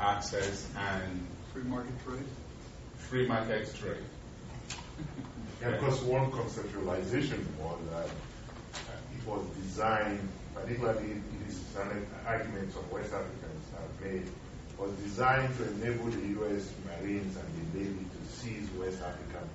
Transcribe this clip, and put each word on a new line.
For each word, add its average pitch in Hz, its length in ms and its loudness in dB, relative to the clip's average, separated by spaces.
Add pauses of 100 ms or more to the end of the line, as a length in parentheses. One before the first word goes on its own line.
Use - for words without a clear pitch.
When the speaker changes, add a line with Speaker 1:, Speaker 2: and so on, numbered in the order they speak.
Speaker 1:
access 101 680 4 (100)
and 92 500 0 (260)
Speaker 2:
Free - 100 -4
market 123 300 0 (120)
trade? 131 200 -2 (720)
Speaker 1:
free 127 320 2
market 110 480 2
trade? 98 280 -2 (1600)
Speaker 3:
Yeah, 120 120 4
because 135 300 6
one 127 280 6
conceptualization 101 1120 2 (140)
was 82 200 -2 (140)
that, 82 160 0
uh, - 1080 -8
it 117 100 -4
was 98 200 0 (160)
designed, 98 640 4 (260)
particularly 113 580 2
it 101 360 -4
is - 140 -4 (140)
an 101 300 0 (200)
argument 104 460 0
some 98 180 -4
West - 220 -2
Africans 95 600 -4
have - 320 -6
made, 95 240 0 (500)
was 98 120 0 (120)
designed 127 540 6
to 117 120 2
enable 117 420 2
the 101 180 0
U 104 160 2 (100)
S 98 140 0 (160)
Marines 98 520 0
and 80 200 -4
the 82 220 -2
Navy 98 260 0
to - 320 -6
seize 104 400 -2
West 92 240 0
African - 540 -4